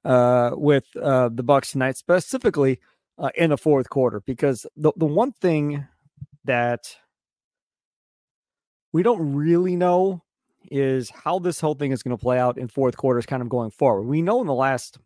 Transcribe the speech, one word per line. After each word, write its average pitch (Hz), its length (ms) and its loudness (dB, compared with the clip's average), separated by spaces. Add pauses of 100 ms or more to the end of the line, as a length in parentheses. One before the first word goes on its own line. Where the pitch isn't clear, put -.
uh, 123 500 4
with, 143 420 0
uh, 127 360 2
the 117 120 -6
Bucks 139 300 2
tonight, 131 220 -2
specifically, 165 840 0 (400)
uh, 143 160 -4
in 165 160 2
the 139 60 2
fourth 139 300 0
quarter, 113 340 0
because 135 440 -2 (100)
the, 151 200 0
the 160 100 0
one 196 260 0
thing 147 540 -2 (600)
that 120 500 -2 (2000)
we 165 100 2
don't 165 320 0
really 170 420 2
know 180 440 2 (480)
is 135 400 -2
how 175 300 -6
this 175 220 -4
whole 151 140 -2
thing 139 180 -4
is 123 100 -6
gonna 123 140 -4
play 127 220 0
out 123 180 0
in 123 100 -8
fourth 127 300 -2
quarters 120 280 0
kind 135 160 -6
of 120 80 -8
going 117 220 -4
forward. 110 320 2
We 143 180 -2
know 214 200 0
in 214 60 -4
the 143 60 -2
last 131 520 -2